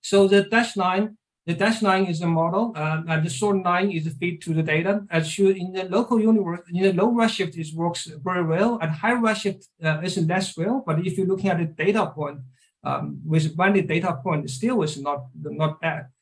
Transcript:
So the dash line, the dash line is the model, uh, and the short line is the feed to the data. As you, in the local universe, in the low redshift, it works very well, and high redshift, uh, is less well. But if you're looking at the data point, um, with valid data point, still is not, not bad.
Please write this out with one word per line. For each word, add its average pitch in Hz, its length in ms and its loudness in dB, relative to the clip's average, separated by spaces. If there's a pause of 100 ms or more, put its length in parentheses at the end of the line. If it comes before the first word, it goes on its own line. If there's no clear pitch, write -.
So 196 260 6
the 196 160 6
dash 233 320 0
line, 196 420 0 (280)
the 170 80 -2
dash 220 280 0
line 196 240 4
is 165 140 -2
the 170 80 -2
model, 175 480 0
uh, 156 320 -2
and 160 180 0
the 170 40 -2
short 202 340 0
line 180 280 2
is 165 120 -4
the 160 80 -4
feed 175 300 -4
to 165 120 -4
the 160 80 2
data. 170 480 0
As 165 280 -2
you, 196 120 6
in 185 220 -2
the 190 140 -4
local 220 340 2
universe, 202 400 2 (100)
in 175 140 0
the 190 80 4
low 202 220 2
redshift, 220 440 0
it 156 160 -8
works 170 340 -4 (180)
very 180 180 -2
well, 196 380 2
and 160 100 -2
high 220 240 0
redshift, 208 520 -2 (140)
uh, 156 220 0
is 185 140 -4
less 185 400 0
well. 214 280 -2
But 156 220 0
if 190 100 -4
you're 185 100 0
looking 190 220 0
at 170 100 0
the 170 60 0
data 196 420 0
point, 147 320 -8 (440)
um, 143 420 -4
with 156 300 2
valid 190 320 2
data 165 340 -2
point, 151 280 -2
still 226 340 0
is 147 180 -4
not, 143 320 -6
not 151 460 -4
bad. 160 280 -4 (140)